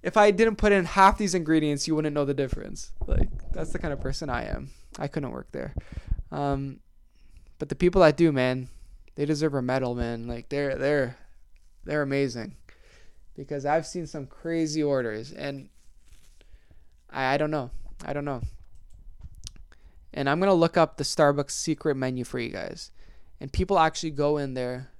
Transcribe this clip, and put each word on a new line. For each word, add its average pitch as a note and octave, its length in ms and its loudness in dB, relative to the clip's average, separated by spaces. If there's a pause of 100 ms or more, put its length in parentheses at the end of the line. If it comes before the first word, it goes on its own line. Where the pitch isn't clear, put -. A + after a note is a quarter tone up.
If F3+ 120 2
I G#3 120 10
didn't G#3+ 280 4
put G#3+ 140 6
in F#3+ 140 4
half F#3+ 320 6
these G3 160 0
ingredients, D3+ 540 2
you D#3+ 80 2
wouldn't D3+ 180 0
know D3 120 2
the C#3 100 0
difference. - 560 -4 (160)
Like, - 200 6 (240)
that's D#3 200 -2
the - 80 -2
kind D#3 120 -4
of C3+ 80 -4
person C3+ 300 -4
I A#2+ 160 -2
am. B2+ 240 -6 (300)
I C#3+ 80 -4
couldn't - 240 -6
work - 200 -10
there. - 220 -8 (580)
Um, C#3 480 -4 (760)
but C#3+ 120 -6
the - 60 -2
people F3+ 280 6
that D3+ 120 8
do, E3+ 160 6
man, B2+ 380 0 (460)
they C#3+ 100 -2
deserve D3 300 0
a C3 80 -2
medal, B2+ 320 0
man. A#2 320 -4
Like, A#2+ 220 -10
they're, C#3 260 -2
they're, C3+ 420 0 (680)
they're D3 180 -2
amazing. C3 520 -2 (800)
Because C#3+ 300 -8
I've D3+ 220 2
seen F3 180 -8
some C#3+ 220 -12
crazy D#3+ 560 -2
orders, B2 480 0
and C#3+ 380 -10 (1400)
I, C3+ 240 0
I D3 40 2
don't D3+ 120 0
know. C#3 220 -4 (340)
I - 80 -6
don't C#3+ 120 -6
know. C3+ 160 -6 (1700)
And C#3 160 -2
I'm D3+ 100 2
gonna G3 140 4
look E3 240 4
up D#3+ 200 2
the C#3+ 60 -4
Starbucks C#3+ 460 2
secret - 460 -2
menu B2+ 300 -4
for B2+ 120 -8
you A#2 120 -4
guys. - 420 -10 (500)
And C#3+ 100 -12
people F#3 280 2
actually D#3+ 320 2
go D3 260 0
in C#3 160 -4
there B2+ 460 -6